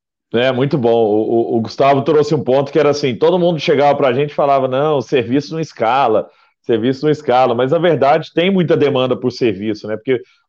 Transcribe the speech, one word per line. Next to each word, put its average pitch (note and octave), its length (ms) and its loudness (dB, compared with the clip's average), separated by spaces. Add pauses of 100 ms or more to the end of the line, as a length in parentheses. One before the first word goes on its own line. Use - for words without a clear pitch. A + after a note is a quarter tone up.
(320)
É, B2 180 2
muito C3+ 260 -2
bom. A#2 280 2
O, A2+ 500 0
o, - 20 0
o A2+ 40 0
Gustavo C3+ 420 0
trouxe D3+ 320 2
um C#3+ 80 -2
ponto C3+ 300 0
que E3 60 2
era D3 120 2
assim, C3+ 240 -2
todo E3 240 2
mundo F3 220 0
chegava C#3+ 360 2
pra C#3+ 160 0
gente C#3+ 180 -2
e - 40 -20
falava, C#3 320 0
"Não, C#3+ 300 0
o C3 60 -2
serviço C3 500 -2
não D#3+ 80 -8
escala, A#2 680 0 (340)
serviço B2+ 420 -2
não D3+ 80 2
escala", B2+ 420 0
mas B2+ 160 0
na E3 80 0
verdade D#3 560 0
tem E3+ 160 0
muita E3+ 260 2
demanda B2+ 400 0
por B2+ 140 -4
serviço, G#2+ 560 -4
né? G#2+ 100 -6
Porque B2 240 -2 (280)